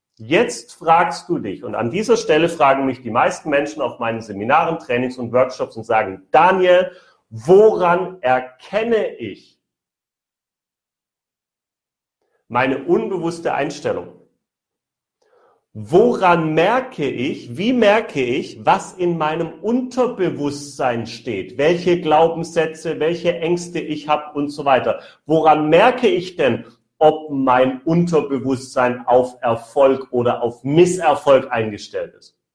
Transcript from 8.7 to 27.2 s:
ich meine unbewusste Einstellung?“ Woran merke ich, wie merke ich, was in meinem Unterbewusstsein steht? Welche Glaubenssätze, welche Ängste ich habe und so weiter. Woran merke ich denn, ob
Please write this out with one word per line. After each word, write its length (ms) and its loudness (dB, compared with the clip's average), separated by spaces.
ich 420 -14
meine 380 -2
unbewusste 680 -2
Einstellung?“ 600 -6
Woran 840 2
merke 520 0
ich, 480 -8
wie 180 -2
merke 500 2
ich, 420 -6
was 280 0
in 260 -2
meinem 420 -4
Unterbewusstsein 1400 -4
steht? 540 -10
Welche 420 0
Glaubenssätze, 1000 0
welche 380 -2
Ängste 420 -4
ich 300 -8
habe 240 -2
und 160 -4
so 160 -8
weiter. 340 2
Woran 420 2
merke 380 4
ich 280 -2
denn, 300 -2
ob 320 2